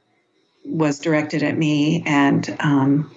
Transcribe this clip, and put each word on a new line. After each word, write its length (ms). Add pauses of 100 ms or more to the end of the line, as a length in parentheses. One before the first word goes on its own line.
(640)
was 360
directed 440
at 140
me, 480
and, 560
um, 560